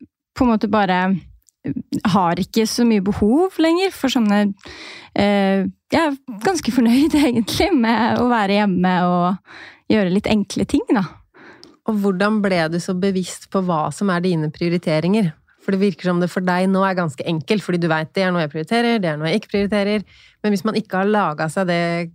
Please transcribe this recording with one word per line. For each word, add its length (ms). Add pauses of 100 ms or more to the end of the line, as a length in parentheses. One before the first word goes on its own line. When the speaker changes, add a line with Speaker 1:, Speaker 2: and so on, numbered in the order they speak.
(360)
Speaker 1:
på 100
en 80
måte 180
bare 280 (1120)
har 260
ikke 300
så 160
mye 180
behov 560
lenger 320
for 200
sånne, 280 (800)
eh, 480 (260)
jeg 80
er 160 (300)
ganske 260
fornøyd 480
<laughs> 60
egentlig 500
med 460
å 100
være 300
hjemme 420
og 880
gjøre 240
litt 160
enkle 400
ting, 240
da. 80 (840)
Speaker 2:
Og 160
hvordan 400
ble 300
du 100
så 160
bevisst 540
på 140
hva 280
som 160
er 140
dine 300
prioriteringer? 800 (320)
For 100
det 80
virker 240
som 160
det 80
for 160
deg 240
nå 160
er 120
ganske 280
enkelt, 380
fordi 180
du 80
vet 240
det 80
er 120
noe 100
jeg 80
prioriterer, 500
det 80
er 80
noe 140
jeg 80
ikke 140
prioriterer. 500 (400)
Men 100
hvis 120
man 120
ikke 220
har 100
laget 460
seg 100
det 140 (340)